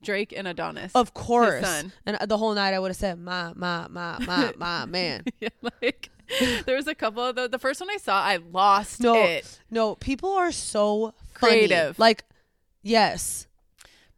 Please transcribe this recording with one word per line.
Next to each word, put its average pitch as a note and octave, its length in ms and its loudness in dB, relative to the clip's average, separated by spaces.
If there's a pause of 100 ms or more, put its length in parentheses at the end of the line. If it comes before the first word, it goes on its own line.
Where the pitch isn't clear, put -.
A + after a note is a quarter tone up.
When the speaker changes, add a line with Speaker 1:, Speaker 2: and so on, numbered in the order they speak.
Speaker 1:
Drake G3+ 340 -4
and F#3+ 120 -8
Adonis. F3 480 -8
Speaker 2:
Of B3 140 4
Speaker 1:
His - 160 -14
Speaker 2:
course. A#3 380 4
Speaker 1:
son. F3+ 280 -4 (160)
Speaker 2:
And G#3 100 -2 (100)
the G#3+ 100 0
whole A3 180 0
night G3 180 0
I F#3+ 60 0
would F#3 100 -2
have F3+ 80 -8
said, F#3 220 -4
"My, F3 360 -8
my, F3 340 -4
my, F3 360 -10
my, F3+ 280 -2
Speaker 1:
<laughs> - 40 -20
Speaker 2:
my E3+ 300 -6
man." E3+ 380 -6 (140)
Speaker 1:
Yeah, G#3+ 100 -8 (320)
like, - 280 -4 (560)
there C4 100 0
was C#4 120 -4
a D4+ 80 -4
couple A3 280 -4
of B3+ 120 -4
the, B3+ 120 -4
the B3 120 -6
first C4+ 220 -4
one F#4 100 -10
I G#4 60 -6
saw, G3 220 0
I F#3 180 2
lost G3 600 2
Speaker 2:
No, A#3 160 4
Speaker 1:
it. F3+ 440 2 (100)
Speaker 2:
no, A3 260 -2
people C4+ 360 -4
are F4+ 200 2
so G#3+ 640 0 (220)
funny. A#3 180 6 (140)
Speaker 1:
Creative. E3 320 2
Speaker 2:
Like, A3+ 240 4 (580)
yes. G3+ 680 0 (720)